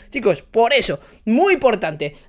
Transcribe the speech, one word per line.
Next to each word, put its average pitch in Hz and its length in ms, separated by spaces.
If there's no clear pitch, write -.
Chicos, 208 320
por 233 320
eso, 196 260
muy 330 300
importante, 160 640